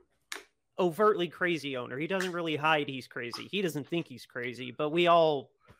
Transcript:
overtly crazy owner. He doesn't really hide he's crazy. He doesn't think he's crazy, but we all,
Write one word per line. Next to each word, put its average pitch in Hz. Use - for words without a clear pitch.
overtly 180
crazy 143
owner. 123
He 156
doesn't 185
really 165
hide 147
he's 131
crazy. 120
He 202
doesn't 147
think 170
he's 123
crazy, 123
but 151
we 175
all, 160